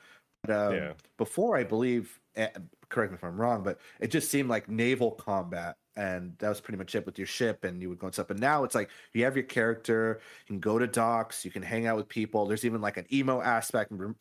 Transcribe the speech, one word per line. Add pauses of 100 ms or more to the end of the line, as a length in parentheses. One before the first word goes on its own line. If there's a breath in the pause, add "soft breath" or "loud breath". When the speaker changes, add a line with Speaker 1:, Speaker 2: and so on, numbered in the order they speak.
(440 loud breath)
Speaker 1:
But,
um,
Speaker 2:
Yeah. (220)
Speaker 1:
before,
I
believe, (140)
eh, (400)
correct
me
if
I'm
wrong,
but (200 loud breath)
it
just
seemed
like
naval
combat, (180)
and
that
was
pretty
much
it
with
your
ship,
and
you
would
go
and
stuff.
But
now
it's
like, (220 loud breath)
you
have
your
character, (200 loud breath)
you
can
go
to
docks,
you
can
hang
out
with
people.
There's
even,
like,
an
emo
aspect,
and
rem-,